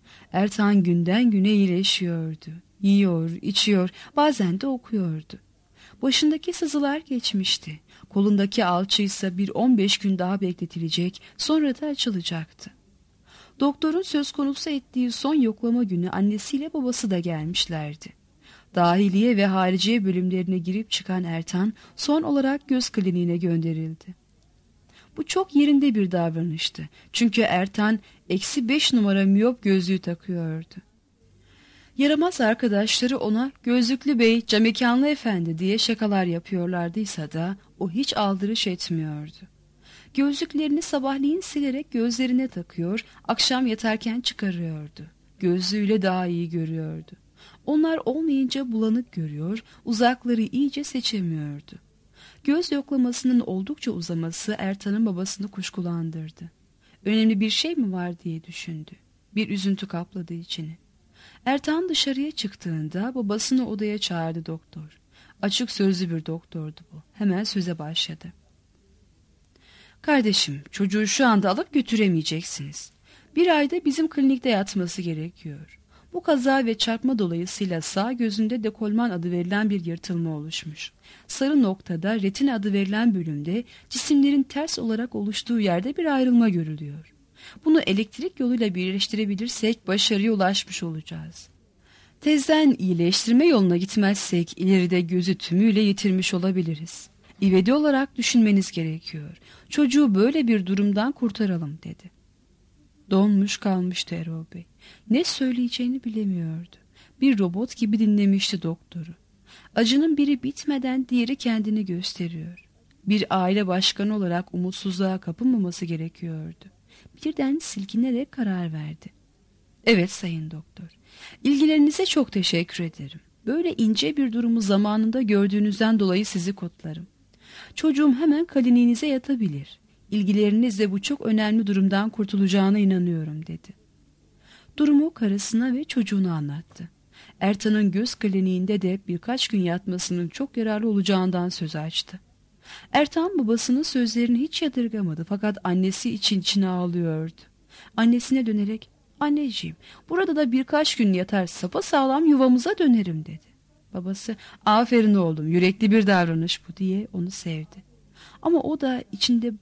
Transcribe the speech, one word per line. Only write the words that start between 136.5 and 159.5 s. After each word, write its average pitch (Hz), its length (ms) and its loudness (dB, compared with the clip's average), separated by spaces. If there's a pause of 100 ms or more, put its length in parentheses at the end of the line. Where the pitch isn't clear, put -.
Ertan'ın 208 500 2
göz 208 240 -2
kliniğinde 185 680 0
de 190 160 -2 (100)
birkaç 233 400 -4
gün 202 120 0
yatmasının 180 680 -2
çok - 280 -8
yararlı 220 320 -2
olacağından 185 600 0
söz 165 280 -6
açtı. 160 440 -8 (720)
Ertan 330 460 0
babasının 247 440 0
sözlerini 240 560 0
hiç 320 240 -4
yadırgamadı 214 640 -4
fakat 202 400 -4
annesi 185 460 0
için 202 300 -2
içine 190 280 0
ağlıyordu. 170 720 -4 (560)
Annesine 240 500 2
dönerek, 208 440 -2 (300)
"Anneciğim, 285 560 -2 (320)
burada 339 280 0
da 277 160 2
birkaç 269 440 0
gün 208 160 4
yatar 185 340 0
sapasağlam 269 800 0
yuvamıza 262 520 4
dönerim." 202 460 2
dedi. - 260 -16 (440)
Babası, 190 420 -6 (280)
"Aferin 220 500 6
oğlum, 160 340 0
yürekli 185 420 4
bir 214 160 6
davranış 170 640 2
bu." 170 80 -18
diye 190 360 -2
onu 180 180 -6
sevdi. 160 600 -10 (520)
Ama 330 200 2
o 302 180 -4
da 254 320 -2
içinde 233 500 0